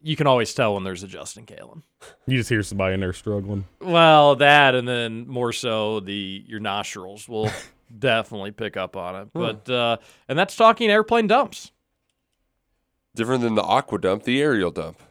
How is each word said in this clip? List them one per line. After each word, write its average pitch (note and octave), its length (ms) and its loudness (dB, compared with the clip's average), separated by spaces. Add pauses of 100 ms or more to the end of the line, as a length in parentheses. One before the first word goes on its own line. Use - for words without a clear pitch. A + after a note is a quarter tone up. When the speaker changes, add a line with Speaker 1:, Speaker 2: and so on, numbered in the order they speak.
Speaker 1:
you D3+ 140 -4
can D3 120 0
always B2 260 2
tell A2+ 220 0
when G2 100 -4
there's F#2+ 180 -8
a G2 40 -14
Justin E2 380 -16
Kalen. - 360 -20 (440)
Speaker 2:
You C3 120 0
just A2+ 120 -2
hear G#2+ 140 2
somebody F#2+ 300 -2
in F#2+ 80 -2
there F#2 120 -2
struggling. G2+ 520 -6 (160)
Speaker 1:
Well, D#3+ 560 6
that, C#3+ 380 6
and B2 120 -2
then A#2+ 400 -6
more B2 240 -4
so A2 480 -2
the, G2 480 -8
your A2 140 -12
nostrils G2+ 640 -8
will G#2+ 240 -2 (220)
Speaker 3:
<laughs> - 260 -20
Speaker 1:
definitely G#2+ 520 -2
pick G#2 260 -8
up F#2 180 -8
on F2+ 220 -8
it. G2 160 -16
Speaker 3:
Hmm. E3 80 -10
Speaker 1:
But, A2 280 -8
uh, A#2+ 280 0 (320)
and C#3 100 -2
that's G3 160 -2
talking A3+ 340 4
airplane G#3+ 380 2
dumps. - 460 -2 (1400)
Speaker 3:
Different A#2+ 280 0
than A2+ 140 0
the G#2 80 2
aqua A2 360 0
dump, G2 240 0
the B2+ 180 0
aerial A2 300 0
dump. E2 400 -10